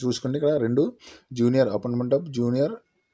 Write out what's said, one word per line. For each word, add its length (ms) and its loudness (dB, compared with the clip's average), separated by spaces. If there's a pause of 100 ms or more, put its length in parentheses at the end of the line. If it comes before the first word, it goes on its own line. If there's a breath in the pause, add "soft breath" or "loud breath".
చూసుకోండి. 320 -2
ఇక్కడ 140 2
రెండు 420 0 (400 loud breath)
junior, 340 4
appointment 460 -2
of 100 2 (140)
junior 340 0 (420)